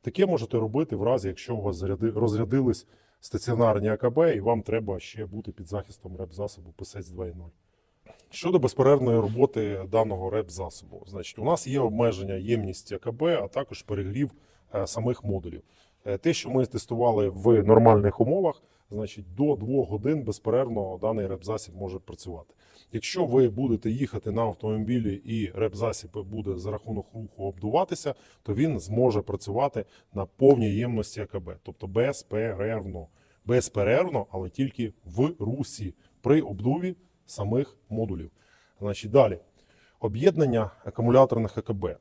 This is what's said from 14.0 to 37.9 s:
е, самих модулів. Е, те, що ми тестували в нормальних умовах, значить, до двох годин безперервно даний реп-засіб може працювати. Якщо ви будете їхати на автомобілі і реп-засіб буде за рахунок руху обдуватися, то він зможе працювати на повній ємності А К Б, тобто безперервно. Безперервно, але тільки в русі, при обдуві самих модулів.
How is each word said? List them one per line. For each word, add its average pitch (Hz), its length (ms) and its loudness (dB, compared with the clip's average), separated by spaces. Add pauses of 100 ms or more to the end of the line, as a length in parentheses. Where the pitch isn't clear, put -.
е, 110 120 -2
самих 117 380 -2
модулів. 90 380 -6 (420)
Е, 104 140 -4
те, 165 140 0
що - 180 -4
ми 131 160 2
тестували 113 640 0
в 101 340 6
нормальних 107 580 8
умовах, 180 420 2 (280)
значить, 92 440 -10
до 143 220 2
двох 117 320 -2
годин 127 340 -2
безперервно 110 760 -2
даний 107 260 -2
реп-засіб 92 500 -8
може 95 220 -8
працювати. - 560 -14 (380)
Якщо 170 320 -2
ви 127 240 6
будете 113 420 0
їхати 113 400 -4
на 113 120 -2
автомобілі 107 840 -2
і 110 260 -4
реп-засіб 107 720 -4
буде 98 360 -6
за 95 120 -6
рахунок 104 440 -8
руху 113 300 -12
обдуватися, 120 680 -2 (280)
то 104 120 -4
він 135 260 0
зможе 104 420 2
працювати 104 600 -4 (300)
на 98 120 -4
повній 127 440 6
ємності 110 500 -2
А 104 60 -8
К 98 140 -8
Б, 90 220 -14
тобто - 240 -14
безперервно. 107 1200 -4 (380)
Безперервно, 120 840 2
але 92 200 -8
тільки 120 420 -4 (120)
в 131 340 0
русі, 110 560 -6 (260)
при 147 200 4
обдуві 143 560 -2 (300)
самих 113 500 -4 (120)
модулів. 95 420 -6 (500)